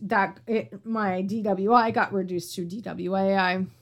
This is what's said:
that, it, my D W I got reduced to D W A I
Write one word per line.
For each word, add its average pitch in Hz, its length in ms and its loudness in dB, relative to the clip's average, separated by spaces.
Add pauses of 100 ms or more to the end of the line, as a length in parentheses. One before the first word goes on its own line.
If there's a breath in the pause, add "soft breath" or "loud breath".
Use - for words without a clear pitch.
that, 196 440 0
it, 220 400 -4
my 208 380 0
D 208 180 -2
W 202 320 2
I 233 160 6
got 226 240 0
reduced 180 420 -4
to 180 100 -6
D 190 160 -10
W 180 340 -4
A 196 200 2
I 185 300 2 (160 soft breath)